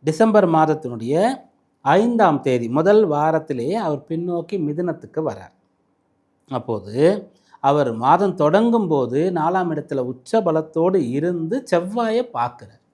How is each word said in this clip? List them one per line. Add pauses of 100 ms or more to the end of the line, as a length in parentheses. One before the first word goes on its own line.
டிசம்பர்
மாதத்தினுடைய (500)
ஐந்தாம்
தேதி
முதல்
வாரத்திலேயே
அவர்
பின்னோக்கி
மிதுனத்துக்கு
வரார். (960)
அப்போது (720)
அவர்
மாதம்
தொடங்கும்
போது
நாலாம்
இடத்துல
உச்ச
பலத்தோடு
இருந்து
செவ்வாயை
பார்க்கிறார். (120)